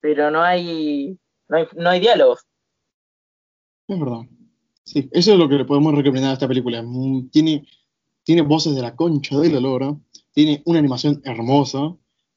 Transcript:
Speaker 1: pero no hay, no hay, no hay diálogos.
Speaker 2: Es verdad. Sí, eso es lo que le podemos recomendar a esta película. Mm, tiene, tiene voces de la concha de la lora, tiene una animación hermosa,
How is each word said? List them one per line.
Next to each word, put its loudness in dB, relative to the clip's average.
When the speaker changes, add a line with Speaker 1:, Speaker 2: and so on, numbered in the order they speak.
Speaker 1:
pero 0
no 0
hay, -2
no 0
hay, 0
no 0
hay 2
diálogos. 4
Speaker 2:
Es -4
verdad. -6
Sí, -6
eso 4
es 6
lo 4
que 2
le 0
podemos 2
recomendar 0
a -2
esta -4
película. -4
Mm, -6
tiene, 0
tiene 2
voces 0
de -4
la -10
concha -2
de 2
la 0
lora, -4
tiene 0
una 2
animación 0
hermosa, -2